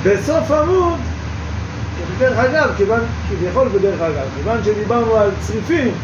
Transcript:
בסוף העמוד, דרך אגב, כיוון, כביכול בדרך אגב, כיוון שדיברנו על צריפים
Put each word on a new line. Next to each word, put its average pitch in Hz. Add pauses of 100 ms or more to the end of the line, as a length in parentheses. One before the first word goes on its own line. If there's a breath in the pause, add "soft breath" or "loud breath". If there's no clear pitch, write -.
בסוף 269
העמוד, 339 (1200)
דרך 254
אגב, 254
כיוון, 202 (300)
כביכול 185
בדרך 196
אגב, 143
כיוון 208
שדיברנו 220
על 208 (100)
צריפים 240 (120)